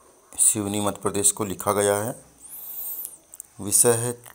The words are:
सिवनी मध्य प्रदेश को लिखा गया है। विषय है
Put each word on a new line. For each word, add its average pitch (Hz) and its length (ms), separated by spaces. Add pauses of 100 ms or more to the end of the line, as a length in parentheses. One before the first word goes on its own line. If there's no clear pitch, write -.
(380)
सिवनी 104 420
मध्य 101 220
प्रदेश 98 300
को - 120
लिखा 98 280
गया 101 240
है। 208 280 (1400)
विषय 101 320
है 117 200 (220)